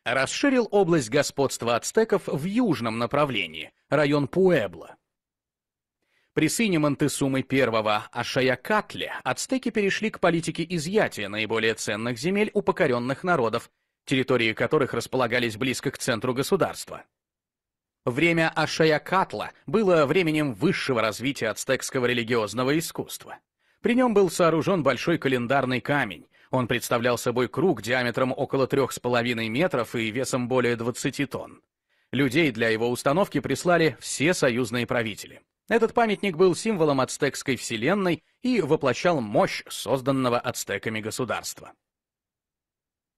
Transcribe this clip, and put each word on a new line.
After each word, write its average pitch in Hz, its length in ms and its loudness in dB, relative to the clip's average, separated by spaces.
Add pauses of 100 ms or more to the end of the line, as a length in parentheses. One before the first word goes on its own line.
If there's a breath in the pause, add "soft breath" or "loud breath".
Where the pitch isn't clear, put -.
расширил 208 640 2
область 165 400 4
господства 123 640 0
ацтеков 208 520 0
в 135 160 -4
южном 156 560 0
направлении, 110 760 -2 (160)
район 143 380 2
Пуэбло. 143 680 2 (1400)
При 151 160 2
сыне 196 280 2
Монтесумы 139 640 0
Первого 110 680 2
Ашаякатле 127 1000 -2 (120)
ацтеки - 480 -4
перешли 208 400 0
к - 80 -14
политике 170 500 0
изъятия 160 600 -2
наиболее 110 440 0
ценных 113 460 -4
земель 202 340 -2
у 202 80 0
покоренных 135 640 0
народов, 120 480 0 (320)
территории 123 500 2
которых 131 400 0
располагались 120 640 -2
близко 127 320 -2
к - 80 -12
центру 123 380 -2
государства. 139 680 -2 (1000)
Время 160 520 2
Ашаякатла 156 960 0 (140 soft breath)
было 180 400 4
временем 156 480 2
высшего 127 480 0
развития 113 480 -2
ацтекского 123 560 -2
религиозного 120 720 0
искусства. - 600 -8 (420)
При 233 140 2
нем 247 180 2
был 196 160 6
сооружен 165 540 2
большой 135 340 0
календарный 127 640 0
камень. 131 460 -4 (240 soft breath)
Он 127 160 0
представлял 120 500 0
собой 123 300 0
круг 143 340 0
диаметром 123 500 0
около 135 360 0
трех 135 240 2
с - 80 -10
половиной 120 500 0
метров 131 460 0
и 113 160 -2
весом 123 360 -2
более 120 280 2
двадцати 123 500 -4
тонн. - 380 -12 (480)
Людей 135 400 2
для 113 180 0
его 113 220 2
установки 143 480 0
прислали 160 600 2
все 170 360 0
союзные 120 500 0
правители. 110 560 -6 (260)
Этот 226 280 2
памятник 202 420 0
был 185 160 6
символом 160 480 0
ацтекской 131 540 -2
вселенной 156 680 -2 (200 soft breath)
и 247 180 2
воплощал 147 580 2
мощь 123 480 0
созданного 127 720 0
ацтеками 110 640 -6
государства. 107 720 -8 (1400)